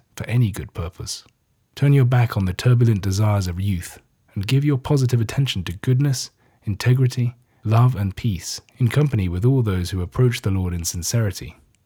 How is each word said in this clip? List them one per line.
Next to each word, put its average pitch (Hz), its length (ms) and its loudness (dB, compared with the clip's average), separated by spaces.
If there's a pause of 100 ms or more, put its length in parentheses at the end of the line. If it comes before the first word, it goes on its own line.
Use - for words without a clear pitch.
(160)
for - 120 -10
any 117 240 2
good - 240 -10
purpose. - 480 -10 (500)
Turn 143 180 2
your 139 140 6
back 120 320 2
on 98 80 0
the 90 80 -2
turbulent 117 480 4
desires 101 460 0
of 87 120 -6
youth, 95 380 -4 (380)
and 98 100 -4
give 135 180 2
your 147 140 2
positive 131 420 2
attention 113 440 -2
to 85 140 -8
goodness, 131 520 0 (360)
integrity, 123 680 0 (280)
love, 117 320 4
and 98 200 -2
peace, - 460 -6 (160)
in 123 120 2
company 123 380 0
with 90 160 -4
all 131 200 4
those 90 260 -2
who 92 140 -2
approach 123 400 0
the 98 80 0
Lord 92 240 -2
in 82 100 -6
sincerity, 92 680 -4 (300)